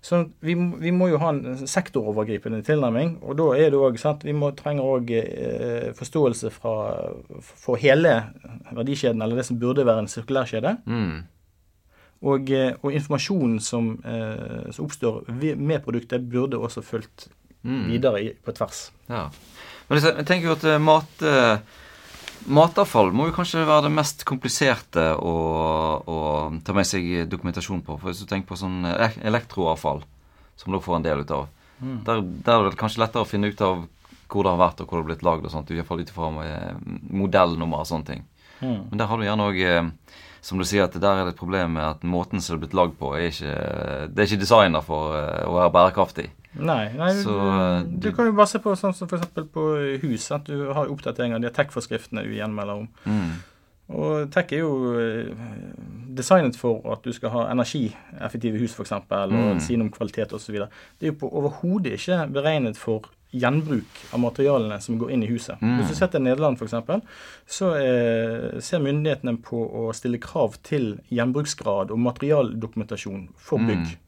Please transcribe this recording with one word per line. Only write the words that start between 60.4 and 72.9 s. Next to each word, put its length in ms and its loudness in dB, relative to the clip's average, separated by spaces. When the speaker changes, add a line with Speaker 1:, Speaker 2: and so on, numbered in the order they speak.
Speaker 1:
så 100 -14
videre. 180 -4
Det 80 -4
er 60 0
jo 80 -10
på 100 -4
overhodet 600 -2
ikke 400 -2
beregnet 440 0
for 260 -4
gjenbruk 520 2
av 60 -2
materialene 640 2
som 160 -4
går 140 -4
inn 100 2
i 60 0
huset. 320 -4
Speaker 2:
Mm. 180 0
Speaker 1:
Hvis 120 0
du 40 -4
ser 140 2
til 140 0
Nederland, 360 2
for 60 -8
eksempel, 360 -4
så, 300 0
eh, 840 2
ser 200 -2
myndighetene 600 0
på 300 -4
å 240 -4
stille 240 -2
krav 460 -2
til 340 -2
gjenbruksgrad 800 0
og 60 -2
materialdokumentasjon 1400 0